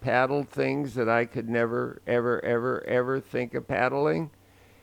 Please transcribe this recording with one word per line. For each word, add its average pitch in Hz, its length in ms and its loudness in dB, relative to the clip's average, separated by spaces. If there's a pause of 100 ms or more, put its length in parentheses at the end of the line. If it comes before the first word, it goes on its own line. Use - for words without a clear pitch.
paddled 131 460 2
things 135 440 -2
that 117 140 0
I 120 160 4
could 113 240 -6
never, 117 580 0
ever, 120 380 2
ever, 120 420 0
ever 127 340 0
think 123 340 -6
of - 120 -6
paddling. 143 640 0 (520)